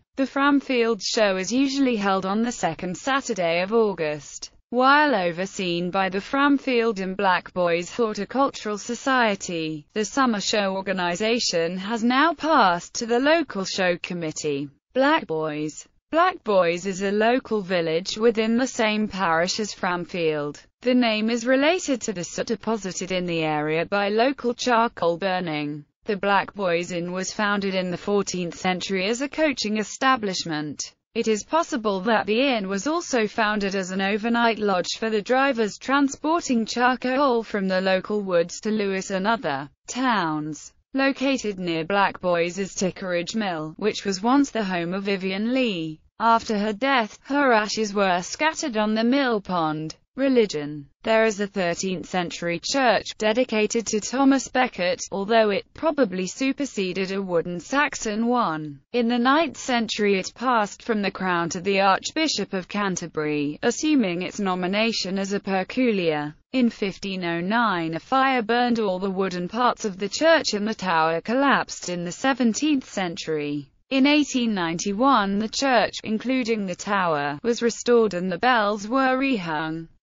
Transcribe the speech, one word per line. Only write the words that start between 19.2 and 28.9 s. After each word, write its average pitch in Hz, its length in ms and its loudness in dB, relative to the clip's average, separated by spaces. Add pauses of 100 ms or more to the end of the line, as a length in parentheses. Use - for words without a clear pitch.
as 208 140 -6
Framfield. 165 920 -4 (160)
The 247 140 2
name 220 360 2
is 233 140 -2
related 277 580 2
to 220 100 -4
the 175 120 -6
soot - 220 -6
deposited 196 640 -4
in 180 140 -2
the 165 160 -2
area 156 420 0
by 202 240 0
local 240 460 0
charcoal 226 640 0
burning. 156 640 -4 (200)
The 208 120 -2
Black 196 380 0
Boys 175 380 0
Inn 175 180 -4
was 185 220 -6
founded 202 420 -2
in 185 160 -2
the 170 60 -4
fourteenth 190 580 -2
century 185 540 -2